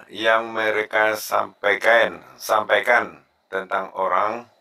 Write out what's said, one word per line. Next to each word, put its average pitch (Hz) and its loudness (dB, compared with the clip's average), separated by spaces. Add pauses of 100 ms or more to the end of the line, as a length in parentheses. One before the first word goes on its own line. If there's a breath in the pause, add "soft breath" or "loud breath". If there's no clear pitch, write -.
yang 113 0
mereka 107 0
sampaikan, 104 0 (160)
sampaikan 107 0 (260)
tentang 95 -6
orang? 101 -2 (120)